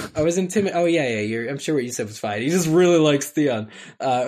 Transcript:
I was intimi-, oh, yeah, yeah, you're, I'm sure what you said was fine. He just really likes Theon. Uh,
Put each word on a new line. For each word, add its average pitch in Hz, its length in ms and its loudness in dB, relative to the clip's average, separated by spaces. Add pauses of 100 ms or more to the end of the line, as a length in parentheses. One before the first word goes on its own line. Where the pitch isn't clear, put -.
(160)
I 151 60 0
was 170 140 2
intimi-, 190 380 0
oh, 175 120 2
yeah, 165 220 2
yeah, 110 120 -2
you're, 113 280 -4
I'm 139 100 -6
sure 156 180 -2
what 127 80 0
you 120 80 -8
said 113 140 -6
was 104 120 -14
fine. 107 240 -4
He 131 60 -2
just 170 180 0
really 170 320 4
likes 147 320 2
Theon. 120 380 -2 (320)
Uh, 127 280 0